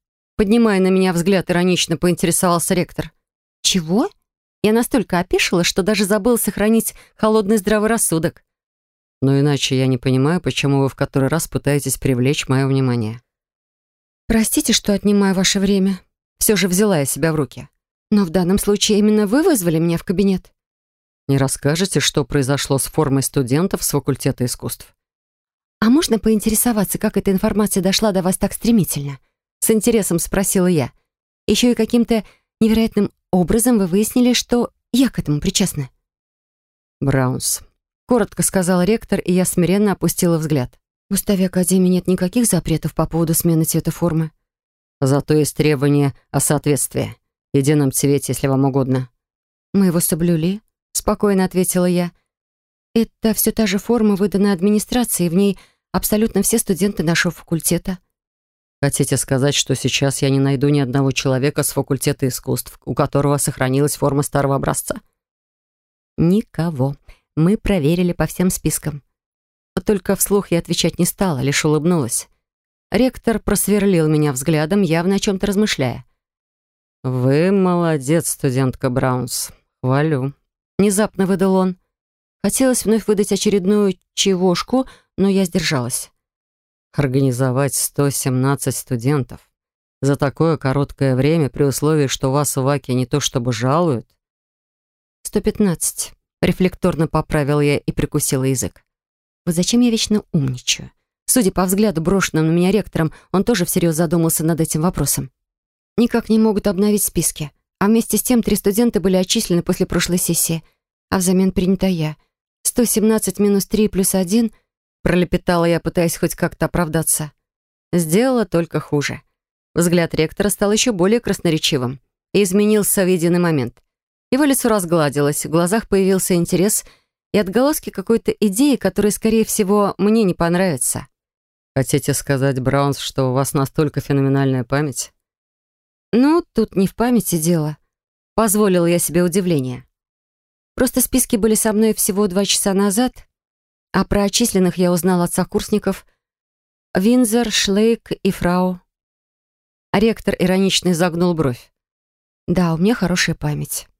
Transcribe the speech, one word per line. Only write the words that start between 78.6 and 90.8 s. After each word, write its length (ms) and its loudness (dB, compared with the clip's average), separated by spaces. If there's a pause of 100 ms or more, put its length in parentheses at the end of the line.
Браунс. 640 -4 (300)
Хвалю", 520 -2 (460)
внезапно 460 0
выдал 300 2
он. 220 0 (640)
Хотелось 420 0
вновь 220 0
выдать 240 0
очередную 640 0 (180)
чевошку, 720 0 (300)
но 100 2
я 180 2
сдержалась. 680 -4 (800)
Организовать 840 0
сто 340 -2
семнадцать 680 -2
студентов 720 -4 (520)
за 140 2
такое 420 0
короткое 580 -2